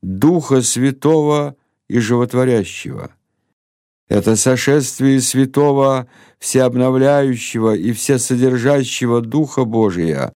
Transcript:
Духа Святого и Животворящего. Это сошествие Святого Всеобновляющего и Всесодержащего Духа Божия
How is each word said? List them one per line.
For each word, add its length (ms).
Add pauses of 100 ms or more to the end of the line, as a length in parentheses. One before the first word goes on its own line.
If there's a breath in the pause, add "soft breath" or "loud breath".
Духа 600
Святого 920 (320)
и 120
Животворящего. 1120 (960)
Это 280
сошествие 840
Святого 880 (300 soft breath)
Всеобновляющего 1400
и 160
Всесодержащего 1300
Духа 460
Божия 720